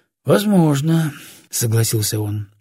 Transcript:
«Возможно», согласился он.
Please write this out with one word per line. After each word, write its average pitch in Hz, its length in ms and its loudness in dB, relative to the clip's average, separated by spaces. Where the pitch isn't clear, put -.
«Возможно», 160 880 2
согласился 113 720 -2
он. 104 280 -6